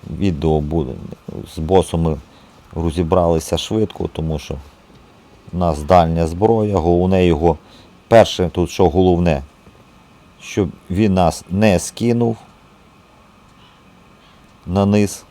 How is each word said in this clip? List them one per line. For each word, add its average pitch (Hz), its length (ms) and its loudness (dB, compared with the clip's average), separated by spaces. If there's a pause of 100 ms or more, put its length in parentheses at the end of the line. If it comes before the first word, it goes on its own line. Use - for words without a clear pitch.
(180)
Відео 78 420 0
буде. 73 320 -4 (600)
З - 40 -12
босом 85 440 0
ми 80 140 -2 (580)
розібралися 85 840 0
швидко, 110 540 -6
тому 80 260 -6
що - 160 -12 (960)
у 85 60 -8
нас 80 240 -2
дальня 82 440 4
зброя, 104 500 0
головне 90 500 2
його, 80 320 2 (500)
перше 95 440 4
тут 85 180 -2
що 90 180 2
головне, 87 540 2 (1000)
щоб 95 280 -4 (220)
він 95 240 0
нас 87 360 0
не 98 280 2
скинув 117 580 -2 (2250)
на 98 200 0
низ. 101 440 0